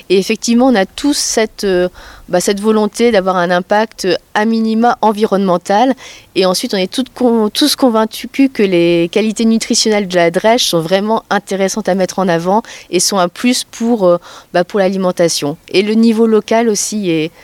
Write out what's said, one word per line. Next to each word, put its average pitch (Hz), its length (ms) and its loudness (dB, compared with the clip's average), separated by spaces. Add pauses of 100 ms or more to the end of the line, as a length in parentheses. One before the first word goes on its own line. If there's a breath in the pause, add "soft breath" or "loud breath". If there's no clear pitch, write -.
(100)
Et 185 80 4
effectivement, 233 480 0
on 262 80 4
a 190 100 2
tous 285 320 -4
cette, - 460 -4
euh, 180 260 0 (400 loud breath)
bah, 180 120 0
cette 202 180 -2
volonté 220 540 0
d'avoir 185 240 0
un 180 160 0
impact 208 560 -2 (260)
à 214 100 0
minima 220 560 0
environnemental. 208 960 0 (400 loud breath)
Et 180 100 2
ensuite, 185 300 -2
on - 20 -2
est 190 140 -2
toutes 254 240 -6
con-, 233 360 0
tous - 260 -2
convaincus 233 760 0
que 214 120 0
les 170 480 2
qualités 220 320 -2
nutritionnelles 220 640 0
de 180 80 -2
la 170 160 4
drèche 214 320 2
sont 170 160 -2
vraiment 196 500 -2
intéressantes 196 580 -4
à 180 60 0
mettre 185 240 -2
en 190 80 0
avant 180 360 0 (280 loud breath)
et 175 80 -2
sont 196 200 -2
un 180 100 0
plus 247 340 -2
pour, 226 460 -2
euh, 175 100 4 (340 loud breath)
bah, 175 120 0
pour 208 160 -4
l'alimentation. 180 760 -2 (120)
Et 185 140 0
le 214 120 -2
niveau 226 320 4
local 226 380 0
aussi 208 460 -4
est, 160 200 -2 (140 soft breath)